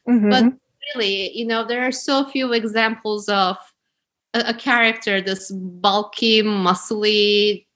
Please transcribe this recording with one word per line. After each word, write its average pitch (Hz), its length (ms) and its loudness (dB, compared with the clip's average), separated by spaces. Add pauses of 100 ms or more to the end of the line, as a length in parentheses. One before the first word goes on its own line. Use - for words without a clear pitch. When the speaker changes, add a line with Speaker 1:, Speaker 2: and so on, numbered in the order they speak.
Speaker 1:
Mm-hmm. 226 220 4
Speaker 2:
But 254 240 4 (400)
really, 196 420 -2
you 226 100 -6
know, 226 200 -2
there 240 200 -4
are 254 60 -2
so 269 380 -2
few 262 240 -2
examples 220 760 -2
of 196 300 0 (760)
a, 233 140 0
a 233 60 0
character, 226 680 0
this 196 300 -6
bulky, 202 880 0
muscly, 208 1200 0 (100)